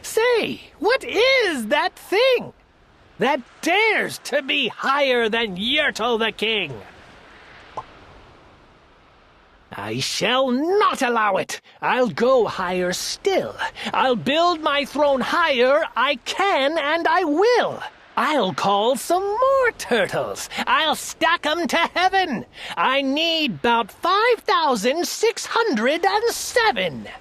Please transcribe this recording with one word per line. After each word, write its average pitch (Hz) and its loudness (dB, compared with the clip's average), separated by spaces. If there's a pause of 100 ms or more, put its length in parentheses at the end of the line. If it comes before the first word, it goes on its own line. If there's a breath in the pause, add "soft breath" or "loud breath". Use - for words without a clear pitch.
Say, 440 0 (180)
what 392 0
is 359 0
that 302 0
thing 466 0 (680)
that 269 0 (220)
dares 339 0
to 285 -2
be 277 -2
higher 262 0
than 214 -2
Yertle 240 0
the 220 0
king? 202 -4 (3000)
I 110 -8
shall 254 -2
not 339 0
allow 226 0
it. - -4 (220 loud breath)
I'll 226 2
go 226 2
higher 180 -4
still. - -2 (360 loud breath)
I'll 247 2
build 311 0
my 285 -2
throne 277 0
higher. 262 2 (120)
I 269 0
can 330 0
and 320 0
I 359 2
will. 320 2 (340)
I'll 233 0
call 202 2
some 359 0
more 494 2
turtles. 147 -2 (180 loud breath)
I'll 285 2
stack - -2
em 320 -2
to 320 -2
heaven. 339 0 (300 loud breath)
I 254 2
need 294 -2
bout 233 2
five 415 2
thousand 302 0
six - -2
hundred 330 0
and 403 2
seven. 196 -2 (120)